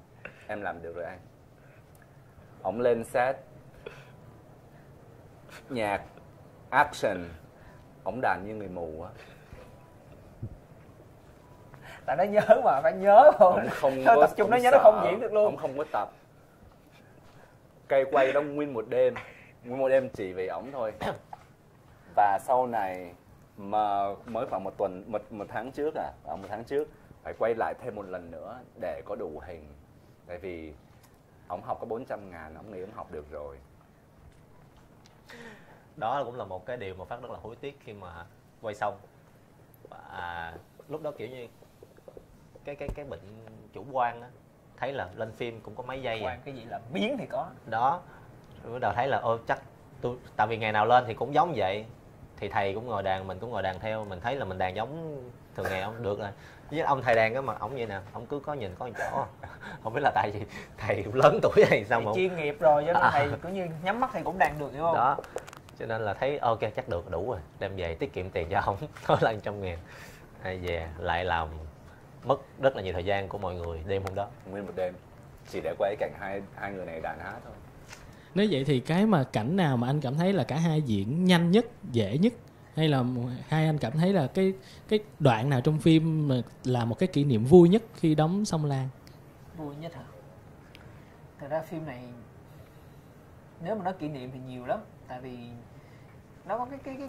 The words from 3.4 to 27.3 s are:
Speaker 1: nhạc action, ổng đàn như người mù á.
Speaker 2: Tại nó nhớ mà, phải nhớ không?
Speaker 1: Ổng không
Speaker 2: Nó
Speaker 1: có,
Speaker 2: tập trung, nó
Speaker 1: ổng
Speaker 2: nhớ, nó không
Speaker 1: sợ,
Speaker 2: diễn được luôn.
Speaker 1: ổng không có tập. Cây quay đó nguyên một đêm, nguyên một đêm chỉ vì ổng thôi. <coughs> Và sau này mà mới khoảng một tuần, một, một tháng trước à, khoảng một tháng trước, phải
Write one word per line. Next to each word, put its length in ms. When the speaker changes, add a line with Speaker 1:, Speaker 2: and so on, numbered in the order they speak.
Speaker 1:
nhạc 340
action, 580
ổng 180
đàn 240
như 80
người 140
mù 340
á. 80
Speaker 2:
Tại 100
nó 80
nhớ 400
mà, 180
phải 100
nhớ 460
không? 160
Speaker 1:
Ổng 160
không 340
Speaker 2:
Nó 100
Speaker 1:
có, 120
Speaker 2:
tập 100
trung, 140
nó 60
Speaker 1:
ổng 60
Speaker 2:
nhớ, 100
nó 100
không 200
Speaker 1:
sợ, 80
Speaker 2:
diễn 100
được 120
luôn. 120
Speaker 1:
ổng 120
không 220
có 140
tập. 160
Cây 240
quay 200
đó 80
nguyên 340
một 140
đêm, 260
nguyên 160
một 80
đêm 200
chỉ 240
vì 140
ổng 260
thôi. 280
<coughs> 1160
Và 260
sau 240
này 460
mà 480
mới 200
khoảng 180
một 140
tuần, 280
một, 160
một 160
tháng 240
trước 220
à, 160
khoảng 180
một 80
tháng 140
trước, 240
phải 160